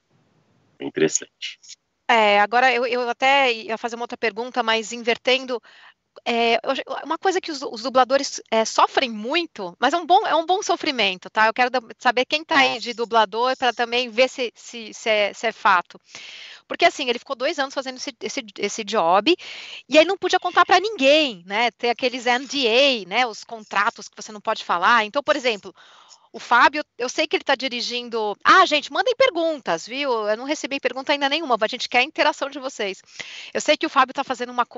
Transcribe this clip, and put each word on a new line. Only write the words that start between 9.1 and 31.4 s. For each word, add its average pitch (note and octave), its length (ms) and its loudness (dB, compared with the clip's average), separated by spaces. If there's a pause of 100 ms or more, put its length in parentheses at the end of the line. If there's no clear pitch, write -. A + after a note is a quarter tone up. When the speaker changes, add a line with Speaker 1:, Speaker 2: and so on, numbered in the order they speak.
Speaker 2:
muito, A3 680 -6
mas C4 140 2
é E4+ 60 0
um F4 80 -6
bom, F#4 200 4
é - 80 0
um E4 120 2
bom F#4 160 0
sofrimento, A#3+ 640 -2
tá? A3 200 2
Eu A3+ 40 0
quero B3 160 2
da-, B3 140 -2 (160)
saber B3 260 2
quem D4+ 180 -2
tá D#4+ 140 0
aí C4 240 2
de A3 140 -8
dublador A3+ 640 0
pra A#3+ 160 2
também A#3+ 340 -2
ver A#3 220 2
se, B3 240 -6
se, A3 400 -16
se - 160 -4
é, G#3 240 2
se - 120 -6
é A3 60 0
fato. - 480 2 (720)
Porque, E4+ 140 2
assim, D#4 200 0
ele A#3+ 120 -2
ficou C4+ 180 -8
dois C#4 220 -2
anos C4 160 -4
fazendo B3+ 240 -8
esse, - 240 -10
esse, A3+ 240 -6 (120)
esse G3+ 240 -4
job, G#3 540 2 (500)
e C4+ 120 4
aí D#4+ 80 8
não F#4+ 100 -2
podia F4+ 240 0
contar F4+ 240 2
pra F#4 160 4
ninguém, D4 640 2
né? G#3+ 280 -2
Tem - 180 -2
aqueles A#3+ 340 -4
N B3 220 0
D C4 200 -2
A, A#3 400 2
né? A3+ 200 0
Os G#3+ 180 -12
contratos G#3+ 640 -4
que - 80 -20
você A3 160 -16
não G#3 80 -14
pode A3 240 -4
falar. G#3+ 400 2
Então, G#3 180 -4
por D4 140 2
exemplo, A3+ 380 -4 (580)
o A#3 60 -14
Fábio, C4+ 440 4 (140)
eu B3 140 -6
sei D#4+ 160 -2
que E4+ 100 -2
ele D#4 80 -2
tá C#4 100 2
dirigindo. A#3 880 -6
Ah, F4+ 220 8
gente, D4 260 -2
mandem F#4+ 240 0
perguntas, E4 720 0
viu? C4 240 -4 (160)
Eu G#3+ 80 0
não A#3+ 120 -10
recebi C#4+ 340 -4
pergunta C4 320 -4
ainda C#4+ 160 0
nenhuma, C4+ 320 -2